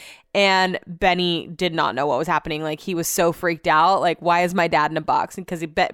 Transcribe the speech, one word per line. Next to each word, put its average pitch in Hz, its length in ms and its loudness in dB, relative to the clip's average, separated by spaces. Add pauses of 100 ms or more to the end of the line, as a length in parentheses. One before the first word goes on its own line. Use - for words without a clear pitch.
(360)
and 185 500 2
Benny 175 640 0
did 170 260 -4
not 156 220 0
know 135 100 0
what 135 140 0
was 156 80 -4
happening. 156 340 -4
Like, 156 180 -6
he 196 140 -8
was 165 140 -4
so 170 260 0
freaked 170 340 -4
out. 165 320 4
Like, 165 220 -2
"Why 170 220 2
is 175 100 -2
my 175 140 0
dad 151 240 2
in 160 40 -4
a 156 60 -4
box?" 156 340 -2
And 185 120 -14
'cause 165 140 -8
he, 165 40 -8
Be-, 160 280 -2